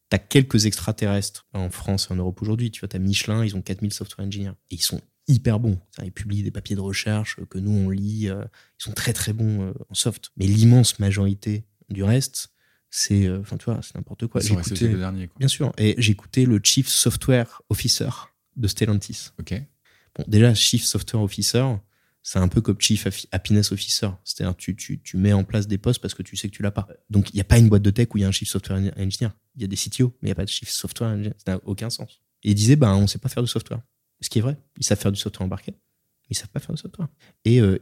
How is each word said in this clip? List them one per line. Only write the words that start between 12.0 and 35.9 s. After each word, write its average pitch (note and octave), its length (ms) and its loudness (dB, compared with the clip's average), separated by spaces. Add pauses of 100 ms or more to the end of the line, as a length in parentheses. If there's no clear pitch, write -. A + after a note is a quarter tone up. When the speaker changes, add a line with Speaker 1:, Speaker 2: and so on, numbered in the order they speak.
Speaker 1:
reste, A#2 480 0 (400)
c'est, G2+ 360 2
euh, F#2 140 -2
enfin, - 160 -10
tu - 80 -14
vois, A2+ 180 -2
c'est - 120 -16
n'importe - 320 -10
quoi. - 160 -2
Speaker 2:
Ils A2 60 -2
sont G#2 80 4
restés F2 180 -4
Speaker 1:
J'écoutais G#2 140 0
Speaker 2:
les A2 60 2
deux F#2 60 0
derniers, F#2 280 -6
quoi. - 100 -20
Speaker 1:
Bien C3+ 100 2
sûr. A#2+ 300 -2
Et G#2+ 200 4
j'écoutais A2+ 460 2
le A2+ 180 4
Chief - 260 0
Software - 840 0
Officer - 400 -2 (460)
de A2+ 120 -2
Stellantis. G#2+ 600 -2 (120)
Speaker 2:
OK. F2 140 -8 (600)
Speaker 1:
Bon, - 140 -8
déjà, A2 240 6
Chief A2+ 320 2
Software - 380 -2
Officer, G#2 420 0 (600)
c'est - 160 -2
un F2+ 80 4
peu A2+ 120 2
comme G#2 200 0
Chief - 260 0
Haffi-, - 240 -6
Happiness G#2 400 2
Officer. - 380 -4 (160)
C'est-à-dire, F#2 320 -4
tu, - 180 -6
tu, - 260 -10
tu - 160 -12
mets G2+ 160 4
en G2 120 4
place G#2 240 -2
des G2+ 100 -2
postes A#2+ 240 0
parce G2+ 120 -8
que - 100 -10
tu - 100 -16
sais G#2 140 -6
que - 80 -12
tu - 80 -8
l'as G2+ 80 -2
pas. G2 160 -6 (200)
Donc, G2+ 240 2
il - 40 -12
y G#2 40 0
a F#2 40 -2
pas - 140 6
une A#2 100 10
boîte G2+ 140 8
de G2+ 80 4
tech A#2 220 2
où G#2 60 -2
il G2+ 40 2
y - 20 2
a F#2+ 40 2
un F#2+ 40 2
Chief - 160 -4
Software F#2+ 320 -4 (180)
Engineer. G2 320 -4 (240)
Il - 80 -12
y - 20 -4
a G2 40 -6
des G2 80 -6
C - 140 -6
T - 120 -2
O, B2 100 2 (100)
mais G2+ 60 -4
il - 20 -2
y - 20 -2
a - 20 -4
pas F#2+ 100 -4
de G2 60 -6
Chief - 180 -8
Software - 420 -6
Engineer. G#2 240 -4 (100)
Ça F#2+ 80 -2
n'a F#2 140 -4
aucun G#2 220 -6
sens. - 320 -12 (220)
Et G#2+ 80 2
il G#2 60 4
disait, G#2 180 6
bah, A#2 220 6
on G2+ 100 6
sait - 120 -4
pas - 100 -6
faire B2 160 -2
du A#2 40 -2
software. - 320 -6 (400)
Ce - 80 -10
qui - 120 0
est - 20 4
vrai. C#3 140 -2 (220)
Ils - 60 -4
savent G#2 140 2
faire G2+ 140 0
du G2 80 -6
software - 240 -6
embarqué, G2 280 -8
mais - 580 -20